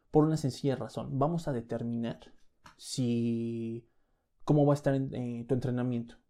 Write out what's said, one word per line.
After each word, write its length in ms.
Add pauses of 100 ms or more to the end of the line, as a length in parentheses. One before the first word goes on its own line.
(120)
por 140
una 120
sencilla 380
razón. 440
Vamos 280
a 60
determinar 640 (580)
si, 1080 (560)
cómo 220
va 80
a 20
estar 200
en, 180
eh, 340
tu 60
entrenamiento. 640 (140)